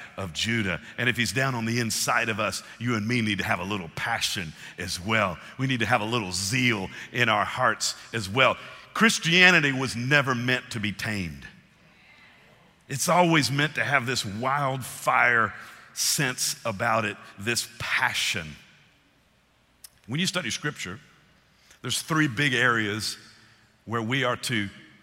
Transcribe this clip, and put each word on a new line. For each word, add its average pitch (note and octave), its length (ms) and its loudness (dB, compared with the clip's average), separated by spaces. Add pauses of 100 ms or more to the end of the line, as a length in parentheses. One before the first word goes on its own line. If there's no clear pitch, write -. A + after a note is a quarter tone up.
(160)
of F#2+ 160 -8
Judah? G2 480 0 (180)
And B2 120 0
if A2 80 0
he's G#2+ 160 0
down C3+ 200 0
on A#2 120 -4
the A#2 160 0
inside A#2 480 0
of G#2+ 100 -2
us, G2+ 240 -4 (160)
you A#2+ 160 -2
and G#2 100 -2
me B2 140 0
need G#2+ 200 0
to G2 40 -4
have G#2 160 0
a F2+ 60 -6
little F#2+ 300 -6
passion G2+ 580 -4 (240)
as F2 240 -8
well. G2+ 360 0 (200)
We C3+ 100 -2
need B2+ 140 0
to A2 40 0
have A2+ 140 4
a G#2 60 -2
little A2 260 -2
zeal G2 580 0 (220)
in A#2+ 160 0
our G#2 160 4
hearts A#2 520 0 (180)
as G#2 160 -4
well. A#2+ 260 4 (380)
Christianity F3 800 6
was B2+ 240 -2
never C3 360 2
meant B2 380 0
to A#2 80 -6
be G#2 140 -2
tamed. F2 520 -6 (1400)
It's C#3+ 220 -2
always E3 420 6
meant D3 240 0
to A2+ 80 0
have B2 220 2
this B2 180 -2
wildfire B2 1300 2 (400)
sense - 680 -2
about A2+ 400 0
it, G#2 140 -4 (200)
this A2+ 300 -2 (120)
passion. F2 760 -2 (1500)
When C#3+ 140 -2
you F#3+ 40 0
study F3+ 260 -2
Scripture, G#2+ 500 -6 (800)
there's B2 200 -4
three D#3 280 2
big C3+ 240 0
areas A2 640 2 (680)
where A#2 160 -2
we B2+ 220 0
are B2 140 0
to G#2+ 320 -2 (340)